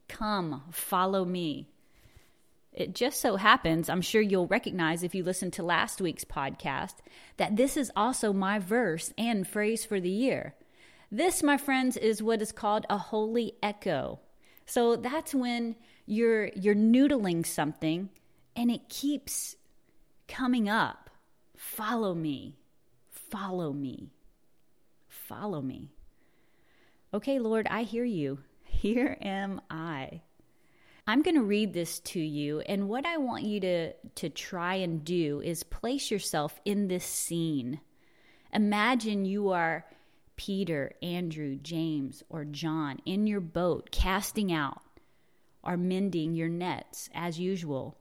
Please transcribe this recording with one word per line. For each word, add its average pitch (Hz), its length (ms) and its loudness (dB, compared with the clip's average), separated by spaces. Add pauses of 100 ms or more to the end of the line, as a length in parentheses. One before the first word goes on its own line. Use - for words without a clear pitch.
"Come, 175 640 -2
follow 190 520 2
me." 175 440 -2 (1040)
It - 220 -6
just 240 260 -2
so 202 160 2
happens, 190 520 6
I'm 175 120 2
sure 214 220 4
you'll 190 240 4
recognize 175 560 0
if 180 120 -4
you 185 80 -2
listened 180 300 -2
to - 100 -6
last 175 380 2
week's 175 240 -2
podcast, 143 720 -4 (420)
that 185 180 0
this 262 220 4
is 262 180 0
also 220 380 2
my 196 260 2
verse 185 600 0
and 214 280 0
phrase 214 380 0
for 196 160 -2
the 180 100 -2
year. 220 460 0 (540)
This, 330 320 2
my 285 160 6
friends, 262 400 0
is 214 240 2
what 220 180 2
is 214 100 -4
called 214 380 0
a 208 80 2
holy 220 560 0 (100)
echo. 165 580 -2 (440)
So 233 320 4
that's 285 380 -4
when 240 420 0 (300)
you're, 220 500 2
you're 208 180 4
noodling 226 720 6
something 160 640 -2 (480)
and 240 140 2
it - 180 -4
keeps - 680 -4 (720)
coming 247 440 0
up. 190 400 0 (440)
"Follow 214 600 -2
me, 143 420 -4 (540)
follow 185 640 -6
me, 139 400 -8 (920)
follow 190 540 -8
me." 135 300 -8 (1200)
Okay, 269 260 -2
Lord, 220 300 0
I 214 140 -2
hear 226 240 -2
you. 147 320 -2 (260)
Here - 560 2
am 196 480 -4
I. 160 540 -8 (840)
I'm 240 160 4
gonna 320 200 6
read 208 300 2
this 170 280 -2
to - 200 -6
you, 147 400 -2
and 196 280 -2
what 247 160 -4
I 339 120 -2
want 254 260 -2
you 208 180 0
to, 175 320 0
to - 380 -8
try 180 460 -4
and 165 280 -2
do 156 360 0
is 165 240 -4
place - 480 -4
yourself 156 520 -2
in 202 220 2
this 180 180 -2
scene. 156 760 -2 (720)
Imagine 208 720 2
you 196 260 2
are 165 340 2 (520)
Peter, 170 640 -2
Andrew, 160 540 -4
James, 151 720 -4
or 156 160 -8
John 151 600 -4
in 202 220 0
your 208 140 0
boat, 170 500 0
casting 190 640 0
out 151 280 -2 (800)
or 180 140 0
mending 180 580 0
your 165 140 0
nets 170 640 -6
as 165 260 -4
usual. 170 640 -4